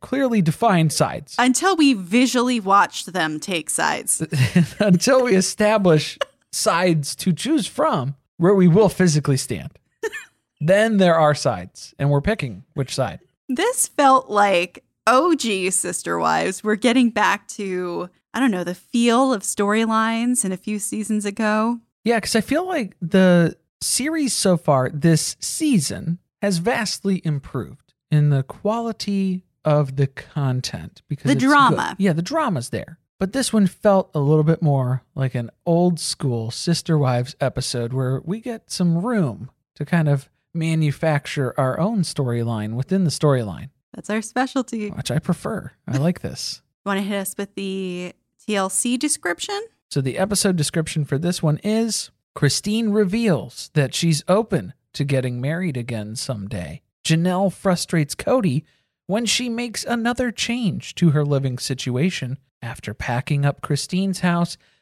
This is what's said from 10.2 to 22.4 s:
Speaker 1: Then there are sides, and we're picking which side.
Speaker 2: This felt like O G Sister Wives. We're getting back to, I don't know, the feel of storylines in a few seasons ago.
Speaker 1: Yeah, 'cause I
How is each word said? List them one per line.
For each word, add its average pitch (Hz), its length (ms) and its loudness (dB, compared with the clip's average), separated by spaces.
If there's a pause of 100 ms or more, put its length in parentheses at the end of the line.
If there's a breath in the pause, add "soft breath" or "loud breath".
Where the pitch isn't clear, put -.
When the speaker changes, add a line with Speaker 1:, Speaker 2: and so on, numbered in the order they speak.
Speaker 1:
Then 202 380 4
there 175 180 6
are 151 180 6
sides, 101 640 -6
and 143 120 0
we're 143 100 4
picking 139 440 -4 (100)
which 135 200 -6
side. 131 260 -4 (280)
Speaker 2:
This 359 400 -2
felt 262 400 4
like 196 560 2 (220)
O 294 280 4
G 190 360 -2
Sister 175 480 -4
Wives. 165 440 -2
We're 214 140 0
getting 240 320 2
back 208 400 0
to, 180 640 -6 (240)
I - 40 -4
don't 254 120 2
know, 180 140 -2
the 180 100 -6
feel 240 580 2
of 202 100 -4
storylines 220 1000 0
in 185 80 -2
a 185 60 -6
few 214 200 -6
seasons 208 460 -4
ago. 214 560 -2 (240)
Speaker 1:
Yeah, 226 160 2
'cause - 160 -4
I 220 60 2